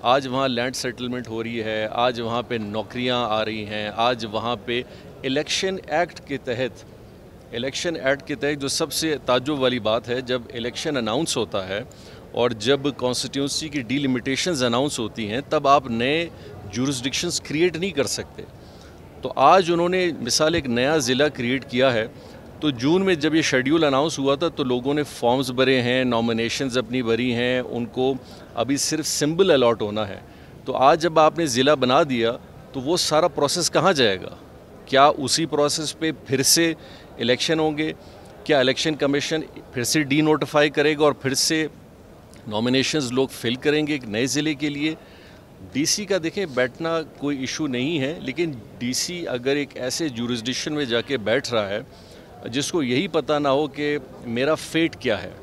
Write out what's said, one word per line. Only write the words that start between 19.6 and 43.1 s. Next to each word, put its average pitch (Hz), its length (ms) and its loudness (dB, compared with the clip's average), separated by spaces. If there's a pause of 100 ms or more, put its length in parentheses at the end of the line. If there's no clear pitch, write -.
उन्होंने, 175 360 2 (160)
मिसाल, 156 340 2
एक 143 120 -2
नया 127 320 2
ज़िला 131 300 2
create 131 340 -2
किया 127 260 4
है, 113 160 0 (560)
तो 151 100 2
जून 143 300 2
में 185 180 2
जब 151 140 0
ये 160 80 4
schedule 139 400 2
announce 143 360 2
हुआ 139 180 2
था, 170 120 -2
तो 156 160 -4
लोगों 127 300 0
ने 147 80 0
forms 127 480 0
भरे 131 300 4
हैं, 123 240 2
nominations 117 760 0
अपनी 127 240 -2
भरी 117 300 2
हैं, 123 280 0
उनको 123 560 -2 (400)
अभी 117 220 0
सिर्फ 156 260 -2
symbol 165 480 2
allot 120 300 4
होना 107 220 -2
है। 95 180 -10 (440)
तो 131 60 -6
आज 143 280 6
जब 165 180 2
आपने 156 300 4
ज़िला 131 280 4
बना 131 280 4
दिया, 117 260 0 (440)
तो 135 60 -6
वो 151 160 0
सारा 165 340 2
process 143 380 0
कहाँ 170 240 4
जाएगा? 101 440 0 (520)
क्या 135 200 8
उसी 151 380 0
process 147 540 0
पे 160 120 0 (140)
फिर 135 180 0
से 165 300 4 (460)
election 123 400 2
होंगे? 156 320 0 (540)
क्या 147 140 4
election 135 340 2
commission 143 500 0 (300)
फिर 120 100 -2
से 156 200 2
denotify 151 680 4
करेगा 147 340 2
और 143 180 4
फिर 135 120 0
से 156 340 0 (800)
nominations 123 640 0